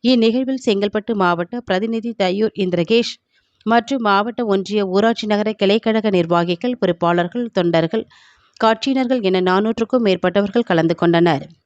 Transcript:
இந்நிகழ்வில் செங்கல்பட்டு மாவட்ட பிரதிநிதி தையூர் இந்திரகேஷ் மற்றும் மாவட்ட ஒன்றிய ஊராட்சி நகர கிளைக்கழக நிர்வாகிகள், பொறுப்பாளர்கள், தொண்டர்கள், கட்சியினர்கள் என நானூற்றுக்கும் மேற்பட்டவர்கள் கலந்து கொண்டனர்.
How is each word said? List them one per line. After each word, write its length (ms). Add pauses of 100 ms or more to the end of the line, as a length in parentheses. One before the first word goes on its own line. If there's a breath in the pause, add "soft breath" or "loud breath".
இந்நிகழ்வில் 600
செங்கல்பட்டு 480
மாவட்ட 480
பிரதிநிதி 560
தையூர் 420
இந்திரகேஷ் 540 (520)
மற்றும் 360
மாவட்ட 440
ஒன்றிய 420
ஊராட்சி 400
நகர 240
கிளைக்கழக 580
நிர்வாகிகள், 680
பொறுப்பாளர்கள், 760
தொண்டர்கள், 520 (560 soft breath)
கட்சியினர்கள் 600
என 200
நானூற்றுக்கும் 640
மேற்பட்டவர்கள் 640
கலந்து 260
கொண்டனர். 480 (220)